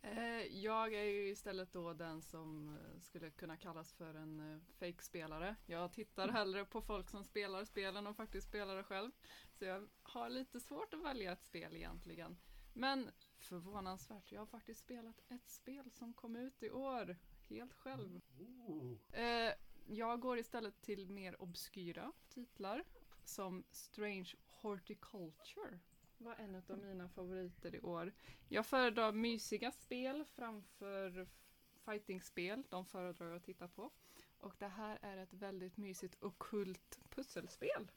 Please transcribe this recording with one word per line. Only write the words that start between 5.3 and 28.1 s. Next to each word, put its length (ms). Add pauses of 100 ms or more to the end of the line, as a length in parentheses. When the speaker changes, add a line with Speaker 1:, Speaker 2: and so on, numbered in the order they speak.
Speaker 1:
Jag 260
tittar 360
hellre 360
på 180
folk 280
som 140
spelar 400
spelen 420
och 100
faktiskt 320
spelar 280
det 80
själv. 260 (420)
Så 120
jag 240 (140)
har 260
lite 320
svårt 340
att 100
välja 280
ett 120
spel 320
egentligen. 600 (340)
Men 380 (280)
förvånansvärt, 960
jag 80
har 60
faktiskt 340
spelat 480
ett 220
spel 400
som 240
kom 220
ut 260
i 80
år. 460 (320)
Helt 260
själv. 460 (460)
Speaker 2:
Ooh. 300 (160)
Speaker 1:
Eh, 400 (340)
jag 340
går 180
istället 440
till 280
mer 320
obskyra 720 (160)
titlar. 560 (400)
Som 460
Strange 640 (140)
Horticulture, 1300 (400)
var 160
en 200 (140)
av 100
mina 300
favoriter 680
i 60
år. 320 (360)